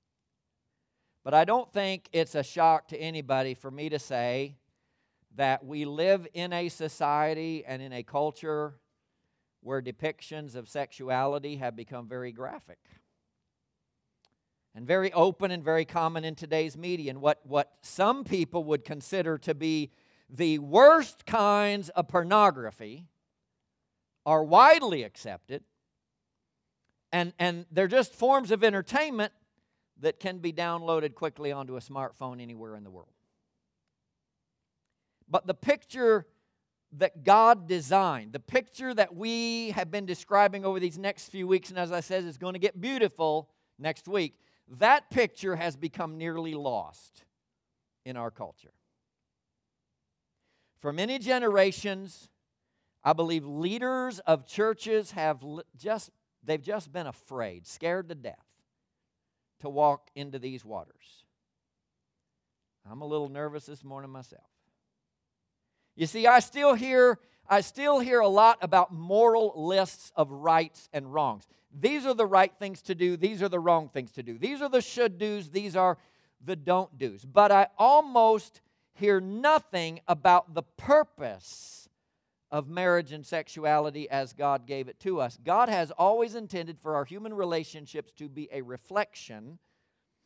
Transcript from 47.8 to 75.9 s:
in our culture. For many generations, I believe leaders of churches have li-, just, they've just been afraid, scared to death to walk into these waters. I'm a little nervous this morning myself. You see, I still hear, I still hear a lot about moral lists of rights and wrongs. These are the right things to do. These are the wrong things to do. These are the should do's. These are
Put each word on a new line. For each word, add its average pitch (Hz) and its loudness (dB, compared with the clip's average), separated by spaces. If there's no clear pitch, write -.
in 127 -12
our 117 -8
culture. - -18
For 143 -6
many 214 -4
generations, 196 0
I 147 4
believe 160 -2
leaders 233 -4
of 160 2
churches 214 -4
have 156 -4
li-, 151 -14
just, 208 -8
they've 156 -4
just 165 -8
been 170 -10
afraid, 113 -10
scared 170 -6
to 170 -14
death 120 -16
to 147 -12
walk 143 0
into 139 -12
these 127 -12
waters. - -18
I'm 127 -18
a 151 -14
little 147 -6
nervous 147 -10
this 143 -20
morning 135 -18
myself. 131 -20
You 160 -4
see, 220 -2
I 240 10
still 277 4
hear, 247 4
I 196 4
still 285 0
hear 240 2
a 208 6
lot 220 6
about 180 4
moral 214 4
lists 180 -2
of 147 0
rights 160 0
and 135 -8
wrongs. 131 -2
These 247 -2
are 262 0
the 220 2
right 190 4
things 196 -12
to 190 -8
do. 180 0
These 190 -2
are 202 0
the 175 -2
wrong 165 2
things 131 -10
to 131 -12
do. 117 -14
These 269 -6
are 285 -4
the 254 2
should 220 -2
do's. 208 -6
These 190 -6
are 185 2